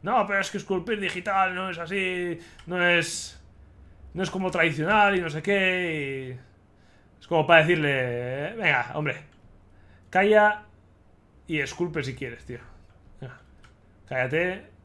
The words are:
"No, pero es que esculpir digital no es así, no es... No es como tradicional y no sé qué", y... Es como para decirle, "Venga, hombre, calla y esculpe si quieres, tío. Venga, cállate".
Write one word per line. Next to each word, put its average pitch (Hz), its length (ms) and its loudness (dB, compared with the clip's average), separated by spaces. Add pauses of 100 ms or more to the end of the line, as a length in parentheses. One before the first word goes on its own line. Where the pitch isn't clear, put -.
"No, 220 240 2
pero 196 120 0
es 196 120 -4
que 208 60 -8
esculpir 196 420 -4
digital 185 560 -2
no 185 140 -6
es 170 100 -8
así, 180 600 -4 (280)
no 180 200 -2
es... - 540 0 (720)
No 180 100 -4
es 180 80 -4
como 190 200 -2
tradicional 180 680 4
y 180 40 0
no 165 80 -4
sé 151 140 -6
qué", 160 960 -2
y... - 840 -20
Es - 60 -20
como 160 200 2
para 165 180 10
decirle, 139 920 -2
"Venga, 147 380 0
hombre, 151 220 -4 (920)
calla 208 540 4 (840)
y 156 120 -4
esculpe 151 440 -4
si 127 120 -8
quieres, 120 300 -12
tío. 120 140 -14 (600)
Venga, 127 180 -16 (680)
cállate". 160 600 -2 (180)